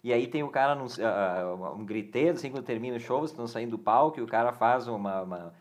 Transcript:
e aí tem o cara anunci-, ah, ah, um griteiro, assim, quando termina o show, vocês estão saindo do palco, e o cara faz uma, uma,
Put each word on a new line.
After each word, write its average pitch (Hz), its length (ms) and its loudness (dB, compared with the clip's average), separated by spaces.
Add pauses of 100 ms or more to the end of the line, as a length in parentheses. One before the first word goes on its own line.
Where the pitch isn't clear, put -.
e 120 80 -2
aí 120 160 4
tem 147 160 -2
o 139 60 -4
cara 135 240 4
anunci-, 127 300 -6
ah, 95 400 2
ah, 90 300 -6
um 104 120 -10
griteiro, 110 520 0
assim, 147 140 -8
quando 131 140 -8
termina 120 320 -4
o 117 40 -6
show, 123 200 -2
vocês 156 120 -4
estão 120 140 -6
saindo 117 260 -6
do 110 60 -4
palco, 139 400 4
e 117 40 -4
o 113 40 -4
cara 117 260 2
faz 120 340 4
uma, 101 360 -2
uma, 87 380 -8